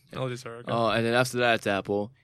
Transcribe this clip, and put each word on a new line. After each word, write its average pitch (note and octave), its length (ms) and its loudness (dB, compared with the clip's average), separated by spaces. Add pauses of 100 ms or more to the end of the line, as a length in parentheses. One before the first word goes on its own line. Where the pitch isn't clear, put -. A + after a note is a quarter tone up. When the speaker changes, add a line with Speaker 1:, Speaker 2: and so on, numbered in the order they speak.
(120)
Speaker 1:
L C3 160 -6
Gs A#2+ 160 -10
are A#2 120 -14
okay. A#2 160 -10
Speaker 2:
Uh, A2+ 180 2
and A2+ 160 2
then A#2 80 2
after B2 240 2
that, A#2+ 180 4
it's G#2+ 100 -2
Apple. G2+ 460 -2 (120)